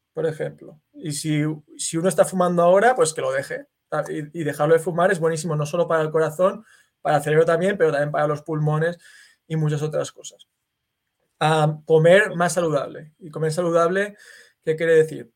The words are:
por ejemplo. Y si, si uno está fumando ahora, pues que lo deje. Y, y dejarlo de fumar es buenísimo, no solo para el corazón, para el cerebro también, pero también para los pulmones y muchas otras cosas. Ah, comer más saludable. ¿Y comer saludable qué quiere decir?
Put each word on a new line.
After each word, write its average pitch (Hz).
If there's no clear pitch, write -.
por 160
ejemplo. 151
Y 196
si, 151
si -
uno 165
está 190
fumando 180
ahora, 202
pues 156
que 143
lo 131
deje. 143
Y, 156
y -
dejarlo 147
de 165
fumar 175
es 185
buenísimo, 160
no 151
solo 170
para 160
el 156
corazón, 165
para 151
el 143
cerebro 151
también, 175
pero 160
también 147
para 151
los 147
pulmones 156
y 160
muchas 151
otras 151
cosas. -
Ah, 156
comer 170
más 170
saludable. 151
¿Y 180
comer 156
saludable 180
qué 160
quiere 165
decir? 156